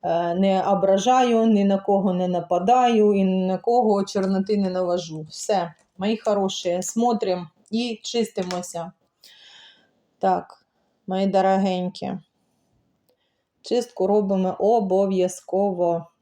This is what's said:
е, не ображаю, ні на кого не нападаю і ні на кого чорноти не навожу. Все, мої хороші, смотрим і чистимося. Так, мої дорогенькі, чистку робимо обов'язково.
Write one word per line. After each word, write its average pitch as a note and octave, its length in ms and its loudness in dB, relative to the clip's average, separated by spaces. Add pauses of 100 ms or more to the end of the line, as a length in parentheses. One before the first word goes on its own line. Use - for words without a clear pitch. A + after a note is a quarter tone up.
е, E3+ 320 0
не F#3+ 280 2
ображаю, A3+ 800 2
ні G#3 200 4
на G3 120 2
кого G3 360 0
не F3+ 140 -2
нападаю G#3 840 2
і G3 100 2
ні F#3 220 2
на F#3 120 -2
кого A3 460 2
чорноти G3 540 -2
не F#3+ 120 0
навожу. F3 600 -4
Все, F3 440 -4 (240)
мої G3+ 200 -2
хороші, F#3+ 680 -2
смотрим G#3+ 640 -2 (240)
і A3+ 320 -4
чистимося. F3+ 880 -6 (1300)
Так, - 460 -2 (420)
мої F#3+ 200 0
дорогенькі, F#3+ 920 0 (1400)
чистку A#3 460 -2
робимо F#3+ 520 0
обов'язково. F#3 1500 0 (140)